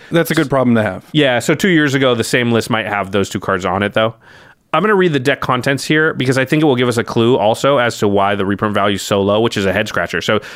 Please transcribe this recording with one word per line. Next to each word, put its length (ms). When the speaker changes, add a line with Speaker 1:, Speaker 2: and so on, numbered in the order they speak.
Speaker 1:
That's 200
a 40
good 140
problem 260
to 80
have. 300
Speaker 2:
Yeah, 260
so 160
two 140
years 240
ago, 220
the 80
same 280
list 180
might 180
have 240
those 180
two 100
cards 260
on 180
it, 100
though. 220
I'm 80
gonna 140
read 180
the 60
deck 220
contents 420
here 300
because 240
I 80
think 180
it 20
will 120
give 100
us 100
a 60
clue 340
also 400
as 220
to 80
why 280
the 100
reprint 280
value 220
is 60
so 200
low, 200
which 160
is 80
a 80
head 160
scratcher. 320
So 180